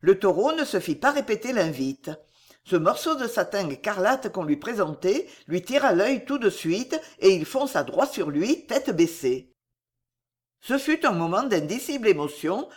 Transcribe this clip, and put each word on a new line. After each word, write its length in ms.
Le 180
taureau 340
ne 120
se 160
fit 140
pas 160
répéter 420
l'invite. 580
Ce 120
morceau 380
de 120
satin 420
écarlate 600
qu'on 140
lui 120
présentait 720
lui 160
tira 300
l'œil 320
tout 140
de 120
suite, 500
et 120
il 140
fonça 380
droit 240
sur 240
lui, 360
tête 240
baissée. 640
Ce 160
fut 300
un 60
moment 300
d'indicible 640
émotion 720